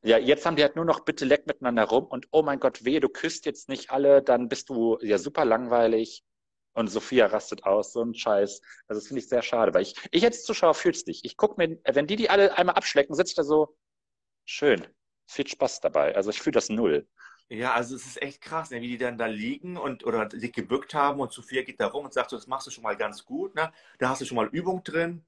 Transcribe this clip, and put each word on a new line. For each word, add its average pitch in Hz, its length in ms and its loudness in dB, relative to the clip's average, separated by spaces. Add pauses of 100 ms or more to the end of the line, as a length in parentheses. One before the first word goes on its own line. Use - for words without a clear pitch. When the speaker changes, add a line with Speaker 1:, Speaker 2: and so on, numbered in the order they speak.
Speaker 1:
Ja, 113 140 6
jetzt 139 300 2
haben 170 80 0
die 147 80 4
halt 139 120 2
nur 165 100 -2
noch, 165 160 0
"Bitte 147 240 -4
leckt 131 200 4
miteinander 120 380 0
rum" 127 220 2
und 123 260 -10
"Oh 160 100 4
mein 139 180 -2
Gott, 127 260 -2
wehe, 147 140 2
du 131 80 2
küsst - 380 -6
jetzt - 240 -8
nicht 131 220 -10
alle, 139 320 6
dann 123 260 2
bist - 200 -6
du 117 320 0
ja 104 180 2
super 147 260 0
langweilig." 113 760 2 (500)
Und 113 140 -2
Sophia 107 400 2
rastet 98 380 -4
aus, 98 280 2
so 117 80 -2
ein 117 140 -4
Scheiß. 101 460 0 (260)
Also 107 120 -6
das - 80 -14
finde 131 140 -6
ich - 80 -18
sehr 120 140 0
schade, 113 320 2
weil - 80 4
ich, - 120 -8 (140)
ich 180 160 4
als 233 180 0
Zuschauer 214 300 2
fühl's - 320 0
nicht. - 200 -10
Ich - 120 -12
guck 208 220 0
mir, 160 240 0
wenn 143 240 2
die, 196 80 -2
die 214 160 0
alle 196 260 6
einmal 180 180 2
abschlecken, 147 380 2
sitz 180 180 0
ich - 40 -8
da 165 80 0
so, 151 340 2 (680)
"Schön, 117 420 0 (400)
viel - 200 -6
Spaß - 340 -4
dabei." 73 340 2
Also 101 160 0
ich - 100 -6
fühl 147 120 -2
das 113 160 2
null. 95 380 0 (440)
Speaker 2:
Ja, 120 220 -2
also 120 220 -2
es 127 120 -14
ist - 140 -16
echt 139 200 -10
krass, 160 300 -8
ne, 120 100 -8
wie 120 60 -8
die 123 100 -8
dann 120 220 -4
da 120 80 -2
liegen 127 500 -8
und, 131 280 -8
oder 110 260 -2
sich 120 220 -10
gebückt - 420 -6
haben 143 240 0
und 127 140 -6
Sophia 131 300 -6
geht - 180 -14
da 101 60 0
rum 143 180 -6
und - 80 -16
sagt 123 180 -2
so: 127 60 -10
"Das 107 100 -16
machst 135 200 -8
du - 40 -16
schon 117 120 -18
mal 107 140 -4
ganz 104 280 -8
gut, 339 300 -8
ne? 160 160 -4 (280)
Da 127 100 0
hast 131 120 -4
du 123 40 -8
schon 123 120 -4
mal 107 100 0
Übung 165 360 -4
drin" 165 440 -4